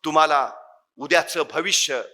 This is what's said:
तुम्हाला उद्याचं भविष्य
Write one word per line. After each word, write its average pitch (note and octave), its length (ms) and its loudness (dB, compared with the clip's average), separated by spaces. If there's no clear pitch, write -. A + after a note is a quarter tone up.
तुम्हाला D3+ 460 2
उद्याचं E3 520 0
भविष्य D3+ 520 -2